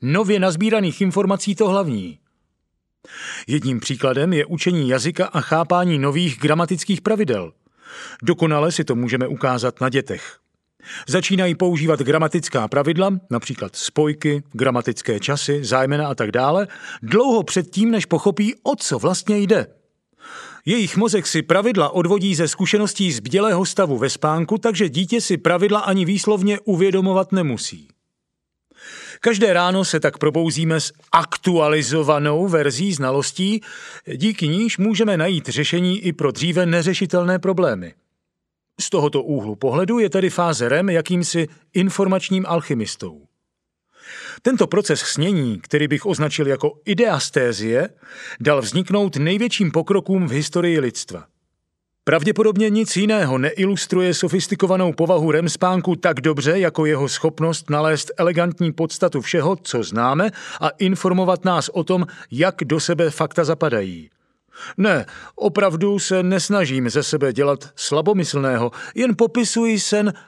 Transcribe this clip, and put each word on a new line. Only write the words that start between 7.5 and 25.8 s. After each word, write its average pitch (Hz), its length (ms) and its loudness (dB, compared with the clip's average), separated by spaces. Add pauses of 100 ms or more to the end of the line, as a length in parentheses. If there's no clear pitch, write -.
Dokonale 160 500 2
si 160 120 -4
to 135 100 0
můžeme 123 320 -2
ukázat 127 540 -2
na 127 80 0
dětech. 123 480 -4 (720)
Začínají 180 460 2
používat 160 460 2
gramatická 147 680 0
pravidla, 156 420 2 (200)
například 117 460 -6
spojky, 151 680 0 (100)
gramatické 120 680 -2
časy, 143 440 -2
zájmena 135 440 0
a 139 60 -4
tak 110 180 -2
dále, 151 360 2 (340)
dlouho 220 400 2
předtím, 190 480 0
než 220 160 0
pochopí, 202 560 0
o 269 140 0
co - 220 -4
vlastně 185 400 0
jde. 196 280 2 (1000)
Jejich 202 320 0
mozek 208 300 0
si 156 160 -2
pravidla 190 480 2
odvodí 180 440 0
ze 156 140 0
zkušeností 196 640 0
z 117 80 -6
bdělého 185 460 0
stavu 156 320 0
ve 131 120 0
spánku, 160 480 0
takže 208 300 0
dítě 185 320 -2
si 190 160 0
pravidla 196 440 2